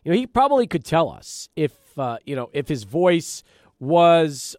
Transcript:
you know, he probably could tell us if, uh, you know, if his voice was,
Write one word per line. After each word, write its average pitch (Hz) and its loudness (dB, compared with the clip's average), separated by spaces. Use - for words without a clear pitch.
you 165 -2
know, 190 2
he 254 -2
probably 262 2
could - -6
tell 156 0
us - -18
if, 147 -2
uh, 120 -6
you 139 -8
know, 123 -8
if 143 -6
his 127 -6
voice 170 0
was, 165 2